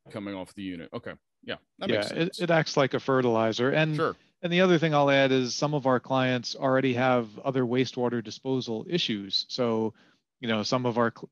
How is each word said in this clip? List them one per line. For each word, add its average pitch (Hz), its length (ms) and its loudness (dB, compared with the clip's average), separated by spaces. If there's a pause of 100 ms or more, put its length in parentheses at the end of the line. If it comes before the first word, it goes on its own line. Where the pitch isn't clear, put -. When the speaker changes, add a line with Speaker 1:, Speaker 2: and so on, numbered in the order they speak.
Speaker 1:
Yeah. - 60 -20
Speaker 2:
coming 101 220 -10
off 92 200 -12
the 104 80 -14
unit. 90 320 -10
Okay, 110 180 -12 (320)
yeah, 113 120 -10 (240)
that 196 100 -6
Speaker 3:
Yeah, 110 60 2
Speaker 2:
makes 104 120 -2
sense. - 300 -4
Speaker 3:
it, 185 60 -4
it 170 60 0
acts 160 280 2
like 139 160 2
a 123 60 -2
fertilizer. 120 720 2
And, 156 240 0
Speaker 2:
Sure. 151 220 -2 (260)
Speaker 3:
and 175 100 -4
the 175 100 4
other 185 160 6
thing 156 160 2
I'll 143 160 4
add 135 220 6
is 127 220 2
some 147 200 -2
of 135 120 -2
our 127 140 2
clients 127 560 -2
already 131 380 2
have 123 340 2 (120)
other 131 240 0
wastewater 120 600 0
disposal 117 640 -6
issues. 101 600 -4
So, 113 440 0 (480)
you 120 80 -8
know, 110 140 0
some 127 240 0
of 113 120 0
our 117 160 2
cl-, - 180 -16